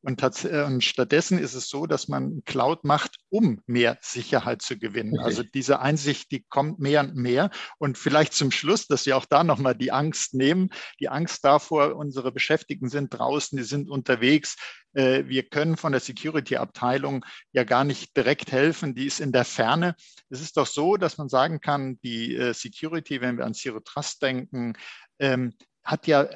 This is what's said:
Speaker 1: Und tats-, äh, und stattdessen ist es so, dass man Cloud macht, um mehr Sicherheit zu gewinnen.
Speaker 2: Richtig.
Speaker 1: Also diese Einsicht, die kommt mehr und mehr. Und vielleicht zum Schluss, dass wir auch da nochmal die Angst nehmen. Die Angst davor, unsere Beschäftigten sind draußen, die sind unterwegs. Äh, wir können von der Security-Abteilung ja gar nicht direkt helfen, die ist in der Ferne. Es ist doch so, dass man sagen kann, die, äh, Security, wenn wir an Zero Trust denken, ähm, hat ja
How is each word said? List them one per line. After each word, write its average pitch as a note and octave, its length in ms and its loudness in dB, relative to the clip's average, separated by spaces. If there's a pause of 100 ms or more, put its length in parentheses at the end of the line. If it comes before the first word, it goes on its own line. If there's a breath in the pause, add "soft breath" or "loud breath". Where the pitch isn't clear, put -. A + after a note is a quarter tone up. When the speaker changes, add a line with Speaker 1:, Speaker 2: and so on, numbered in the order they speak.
Speaker 1:
Und B2+ 180 -4
tats-, - 240 0
äh, D3 220 0
und B2+ 180 0
stattdessen D3+ 540 2
ist C3 160 -4
es B2+ 160 -10
so, D3 160 -6
dass D#3 220 -2
man C#3 360 -4
Cloud C3+ 400 0
macht, D3 320 0 (140)
um F#3+ 360 4
mehr A#2+ 360 2
Sicherheit - 580 -2
zu A2+ 180 -8
gewinnen. A2 360 -6
Speaker 2:
Richtig. A#2+ 100 -4
Speaker 1:
Also A#2 180 0
diese C3 380 0
Einsicht, C#3+ 520 -2
die C3 180 -8
kommt D3+ 300 -2
mehr D3 200 4
und C#3 160 -4
mehr. B2+ 320 2 (300 loud breath)
Und C3+ 180 -2
vielleicht D3+ 380 2
zum C#3 160 2
Schluss, F#3 360 0
dass C#3 200 0
wir C3+ 100 2
auch B2+ 80 0
da D3 180 4
nochmal C3 320 2
die - 180 -2
Angst D3 420 -2
nehmen. E3 340 4 (320 loud breath)
Die C#3+ 80 -4
Angst - 380 -2
davor, D3 500 4
unsere C3+ 340 -4
Beschäftigten C3 600 -2
sind C#3+ 180 -4
draußen, C3 480 -2
die B2 80 -4
sind C#3 240 -4
unterwegs. C3+ 680 2 (360 loud breath)
Äh, C3+ 340 2
wir C3 180 -2
können D#3 340 0
von D#3 140 -2
der B2+ 100 2
Security-Abteilung C3+ 1200 -2 (280 loud breath)
ja B2+ 120 2
gar B2+ 200 4
nicht - 340 -4
direkt C3 340 2
helfen, C#3+ 420 2
die C3 120 -4
ist - 140 -4
in C#3 120 -2
der B2 120 4
Ferne. D#3 500 2 (340 soft breath)
Es C3 120 -10
ist - 160 -6
doch D3 100 4
so, F3 300 2
dass F#3 220 -2
man C#3+ 100 -8
sagen C#3+ 320 2
kann, C3+ 420 -2
die, A#2 320 -6
äh, B2 180 -2
Security, D3 680 -8
wenn B2 160 -2
wir B2 80 -4
an A2+ 100 -4
Zero A2+ 260 -8
Trust - 420 -8
denken, B2+ 500 -4 (480 loud breath)
ähm, B2+ 320 2 (320)
hat - 220 -4
ja D3 300 4